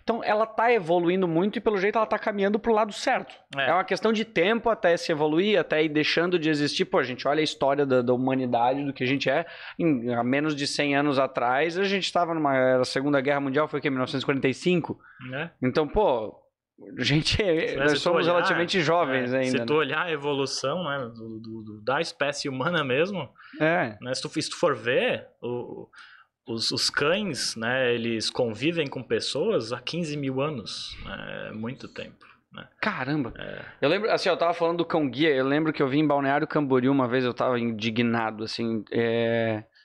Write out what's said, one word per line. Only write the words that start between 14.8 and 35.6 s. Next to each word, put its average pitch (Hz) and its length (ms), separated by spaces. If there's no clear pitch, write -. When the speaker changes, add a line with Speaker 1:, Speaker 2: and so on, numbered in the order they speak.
Speaker 2:
Né? 151 180
Speaker 1:
Então, 147 240
pô, 147 500
a 123 60
gente, 143 320
Speaker 2:
Se 165 400
Speaker 1:
nós 143 180
Speaker 2:
tu 139 60
Speaker 1:
somos 170 260
Speaker 2:
olhar, 175 100
Speaker 1:
relativamente 170 440
jovens 139 540
Speaker 2:
é, 131 60
Speaker 1:
ainda, 127 200
Speaker 2:
se 117 60
tu 143 80
Speaker 1:
né? 156 60
Speaker 2:
olhar 151 260
a 170 80
evolução, 143 720
né, 139 120
do, 113 260
do, 110 220
do, 107 220
da 131 160
espécie 147 480
humana 139 380
mesmo, 151 440
Speaker 1:
É. 151 420
Speaker 2:
né, 123 120
se - 80
tu, 151 80
se 147 200
tu - 60
for 151 220
ver, 135 500
o, 117 460
os, 113 240
os - 180
cães, 170 680
né, 120 360
eles 113 360
convivem 135 580
com 131 160
pessoas 127 720
há 117 80
quinze 156 340
mil 135 240
anos, 139 640
né, 101 460
é - 20
muito 113 380
tempo, - 360
né? - 120
Speaker 1:
Caramba! 143 580
Speaker 2:
É. 101 220
Speaker 1:
Eu 139 80
lembro, 202 200
assim, 180 200
eu 160 80
tava 170 160
falando 170 240
do 165 80
cão 160 240
guia, 143 260
eu 131 100
lembro 151 280